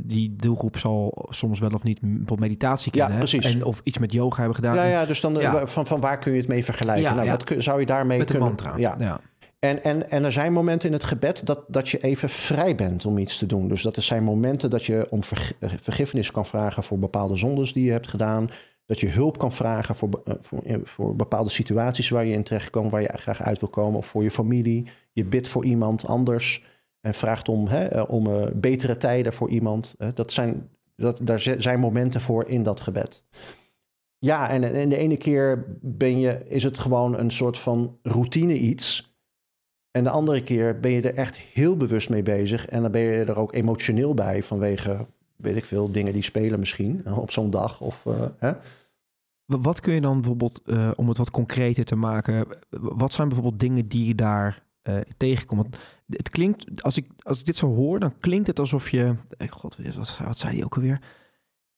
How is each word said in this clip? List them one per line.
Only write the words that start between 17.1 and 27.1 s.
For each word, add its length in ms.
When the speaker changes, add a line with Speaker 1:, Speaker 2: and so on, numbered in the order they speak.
Speaker 2:
zondes 360
die 120
je 80
hebt 160
gedaan, 420
dat 120
je 80
hulp 300
kan 140
vragen 440
voor 120
be-, 160
eh, 160
voor, 220
eh, 220
voor 320
bepaalde 340
situaties 580
waar 180
je 60
in 120
terechtkomt, 460
waar 120
je 160
graag 240
uit 180
wil 80
komen, 300
of 80
voor 160
je 80
familie. 560
Je 120
bidt 240
voor 160
iemand 420
anders 580
en 140